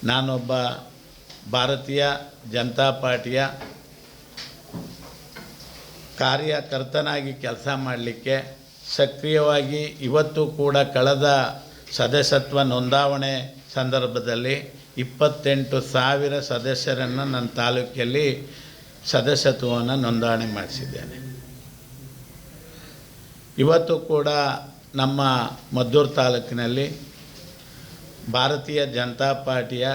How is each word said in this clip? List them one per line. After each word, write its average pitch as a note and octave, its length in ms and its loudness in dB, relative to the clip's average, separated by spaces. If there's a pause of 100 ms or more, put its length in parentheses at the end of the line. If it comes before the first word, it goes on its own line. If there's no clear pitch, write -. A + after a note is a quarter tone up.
ನಾನೊಬ್ಬ B2+ 480 0 (1000)
ಭಾರತೀಯ C3+ 560 0 (440)
ಜನತಾ B2 400 2
ಪಾರ್ಟಿಯ B2+ 560 0 (2750)
ಕಾರ್ಯಕರ್ತನಾಗಿ C#3+ 1120 -2
ಕೆಲಸ A#2+ 420 -8
ಮಾಡಲಿಕ್ಕೆ B2+ 840 -4 (360)
ಸಕ್ರಿಯವಾಗಿ D3 880 2
ಇವತ್ತು D3+ 640 2
ಕೂಡ C#3+ 300 2
ಕಳೆದ C#3 840 4 (280)
ಸದಸ್ಯತ್ವ C3+ 720 2
ನೋಂದಾವಣೆ C3+ 1000 2 (100)
ಸಂದರ್ಭದಲ್ಲಿ B2+ 1040 0 (220)
ಇಪ್ಪತ್ತೆಂಟು C3+ 840 2
ಸಾವಿರ C#3 580 2
ಸದಸ್ಯರನ್ನು B2+ 840 -2
ನನ್ನ B2+ 220 -2
ತಾಲೂಕಿನಲ್ಲಿ B2 1000 0 (580)
ಸದಸ್ಯತ್ವವನ್ನು B2 880 2
ನೋಂದಣಿ A#2 580 0
ಮಾಡಿಸಿದ್ದೇನೆ. - 840 -10 (2250)
ಇವತ್ತು D#3+ 420 4
ಕೂಡ D3 280 2 (680)
ನಮ್ಮ C3+ 260 2 (520)
ಮದ್ದೂರು B2+ 340 6
ತಾಲೂಕಿನಲ್ಲಿ B2+ 960 0 (1300)
ಭಾರತೀಯ C#3 540 0
ಜನತಾ B2 480 -2
ಪಾರ್ಟಿಯ B2+ 600 -2